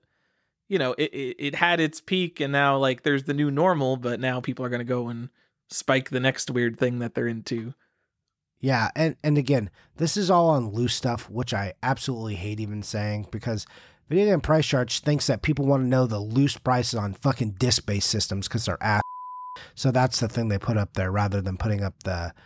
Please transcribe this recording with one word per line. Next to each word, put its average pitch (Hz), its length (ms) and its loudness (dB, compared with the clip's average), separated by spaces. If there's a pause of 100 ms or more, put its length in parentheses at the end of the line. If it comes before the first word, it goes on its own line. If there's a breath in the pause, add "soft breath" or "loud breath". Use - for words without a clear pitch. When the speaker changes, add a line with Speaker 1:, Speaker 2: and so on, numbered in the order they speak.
(680)
Speaker 1:
you 196 120 0
know, 127 180 2
it, 147 160 -2
it, 135 260 -6
it 143 160 -4
had 175 240 4
its 156 220 0
peak, 185 380 -2
and 139 120 -2
now, 139 260 4
like, 131 260 0
there's 139 220 2
the 143 100 -2
new 147 160 2
normal, 143 440 2
but 120 240 -4
now 127 220 -2
people 127 240 -4
are 123 40 -4
gonna 120 140 -4
go 123 260 -2
and 120 200 -10 (400)
spike - 400 -2
the 127 100 -2
next 131 300 0
weird 120 300 0
thing 123 200 0
that 117 140 -6
they're 120 140 -2
into. 117 480 -6 (840)
Speaker 2:
Yeah, 127 360 2
and, 160 280 0
and 147 140 4
again, 131 320 2 (280 soft breath)
this 165 200 0
is 190 140 2
all 170 180 6
on 123 220 2
loose 120 240 0
stuff, 120 340 -4
which 117 240 -4
I 98 200 -4 (100)
absolutely 117 520 -2
hate 104 240 -6
even 104 220 -6
saying, 104 500 -4
because 110 360 -4 (420 loud breath)
Video 190 160 4
Game 185 160 4
Price 156 260 4
Charts 127 320 0
thinks 147 280 0
that 120 160 2
people 139 220 0
wanna 135 200 4
know 127 220 4
the 107 120 -2
loose 120 380 2
prices 123 420 0
on 101 140 -2
fucking 117 380 0
disc-based 101 580 0
systems 98 400 -2
'cause 113 160 -4
they're - 180 -4
ass. 104 180 2 (720 loud breath)
So 131 160 2
that's 127 280 2
the 117 80 0
thing 113 200 -2
they 101 100 0
put 113 200 0
up 101 180 -2
there 95 160 0
rather 101 300 0
than 92 160 -4
putting 104 260 -2
up - 200 -8
the, 85 300 -6 (120)